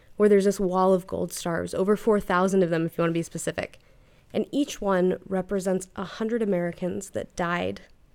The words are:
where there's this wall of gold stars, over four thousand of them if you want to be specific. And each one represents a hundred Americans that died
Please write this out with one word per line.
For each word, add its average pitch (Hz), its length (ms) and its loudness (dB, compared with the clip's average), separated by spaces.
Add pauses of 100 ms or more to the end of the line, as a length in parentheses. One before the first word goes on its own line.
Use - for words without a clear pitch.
(160)
where 208 140 6
there's 196 160 6
this 202 140 2
wall 185 340 4
of 180 140 0
gold 175 260 -4
stars, 175 400 -6
over 190 220 2
four 208 240 2
thousand 190 420 2
of 170 80 2
them 165 160 0
if 170 140 -6
you - 20 2
want 170 80 2
to 165 100 -2
be 165 40 -2
specific. - 560 -8 (520)
And 214 200 -2
each 285 280 -2
one 185 380 2 (100)
represents 185 680 -2
a 202 80 -8
hundred 220 400 -4
Americans 180 680 -4
that - 240 -8
died 180 460 -4 (340)